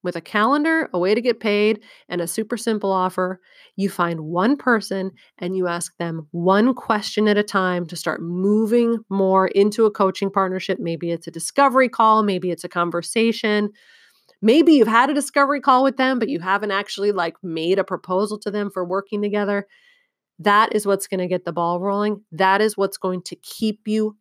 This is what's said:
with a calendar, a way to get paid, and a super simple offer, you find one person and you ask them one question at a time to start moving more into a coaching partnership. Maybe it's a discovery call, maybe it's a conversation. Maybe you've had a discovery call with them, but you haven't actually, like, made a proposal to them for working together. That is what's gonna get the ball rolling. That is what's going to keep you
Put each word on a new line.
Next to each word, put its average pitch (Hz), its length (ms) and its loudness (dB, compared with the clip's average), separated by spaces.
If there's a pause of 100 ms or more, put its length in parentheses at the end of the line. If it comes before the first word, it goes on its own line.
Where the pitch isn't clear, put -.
with 180 120 -6
a 170 60 -8
calendar, 294 720 0
a 175 80 -2
way 196 160 2
to 247 40 0
get 233 200 -2
paid, 214 420 0 (260)
and 180 120 -4
a 175 80 -4
super 220 280 -6
simple 208 360 -2
offer, 185 480 -2 (340)
you 190 160 -2
find 170 300 -2
one 175 360 0
person 202 540 -2 (280)
and 185 180 -6
you 185 100 -2
ask 170 300 -6
them 160 340 -8
one 196 440 2
question 214 520 -2
at 208 100 4
a 208 60 2
time 180 440 -2
to 170 100 -12
start - 260 -6
moving 214 760 0 (100)
more 190 400 2
into 208 360 2
a 214 60 4
coaching 196 400 0
partnership. 185 480 -2
Maybe 170 320 -6
it's 170 160 -6
a - 60 -14
discovery 254 560 2
call, 220 340 4
maybe 185 300 -2
it's 165 100 -8
a 175 60 -10
conversation. 208 1000 -2 (720)
Maybe 285 340 6
you've 254 120 6
had 233 240 4
a 285 40 -2
discovery 277 460 0
call 254 220 4
with 269 140 2
them, 262 240 0
but 226 80 -2
you 175 100 -4
haven't 202 320 -2
actually, 196 400 -2
like, 175 320 -2
made 170 380 0
a 185 40 0
proposal 190 560 -4
to 208 120 -8
them 202 180 -4
for 185 140 -6
working 196 380 -6
together. 202 440 -2 (720)
That 208 340 4
is 208 140 0
what's 196 220 -2
gonna 185 180 -4
get 180 180 -4
the 175 80 -6
ball 175 280 -2
rolling. 202 500 -2
That 190 300 2
is 214 160 0
what's 196 220 -2
going 185 240 -6
to - 120 -14
keep - 540 -6
you 214 320 -2